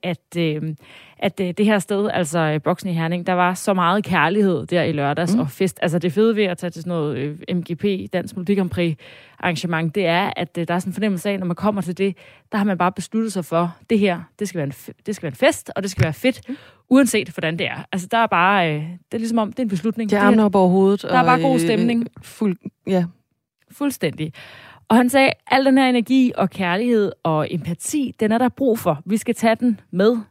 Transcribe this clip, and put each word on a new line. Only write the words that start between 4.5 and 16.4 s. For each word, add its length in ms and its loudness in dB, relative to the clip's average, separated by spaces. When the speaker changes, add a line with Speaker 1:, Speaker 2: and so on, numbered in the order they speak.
Speaker 1:
der 160 0
i 100 0
lørdags 420 0
Speaker 2:
Mm. 60 2
Speaker 1:
og 100 -2
fest. 320 -4
Altså, 160 0
det 140 -2
fede 240 2
ved 80 2
at 140 -4
tage 120 -6
til 120 -12
sådan 80 -8
noget, 260 -2
øh, 220 -6
M 40 -2
G 180 -6
P, 340 -4
Dansk 240 -6
Melodi 180 -2
Grand 160 0
Prix 260 -2
arrangement, 560 -4
det 120 -2
er, 300 0
at, 220 -6
øh, 100 -4
der 60 -2
er 40 0
sådan 120 -6
en 40 -10
fornemmelse 360 -2
af, 80 -4
når 80 -6
man 100 -4
kommer 240 -2
til 180 -6
det, 180 -2
der 60 -2
har 60 0
man 140 0
bare 140 2
besluttet 400 -4
sig 120 -4
for, 320 -2
det 80 4
her, 220 0
det 100 -4
skal 100 -8
være 80 -2
en 60 -6
f-, 340 -18
det 100 -6
skal 60 -14
være 100 -6
en 40 -18
fest, 400 0
og 60 -4
det 80 -6
skal 140 -2
være 80 0
fedt, 360 -2